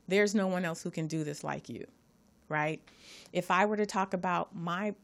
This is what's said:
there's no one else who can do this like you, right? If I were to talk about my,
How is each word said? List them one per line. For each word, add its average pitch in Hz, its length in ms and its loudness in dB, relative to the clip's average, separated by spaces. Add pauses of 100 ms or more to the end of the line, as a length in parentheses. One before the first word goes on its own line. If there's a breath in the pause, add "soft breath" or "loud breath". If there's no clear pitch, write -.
there's 202 300 4
no 196 100 4
one 180 180 0
else 165 180 -4
who 180 80 -6
can 160 180 -2
do 156 160 -2
this 147 180 -6
like 147 260 -6
you, 117 160 -10 (640)
right? 156 320 0 (520 loud breath)
If 175 180 0
I 185 160 6
were 214 100 0
to 208 100 2
talk 196 280 -2
about 175 400 0
my, 175 500 -2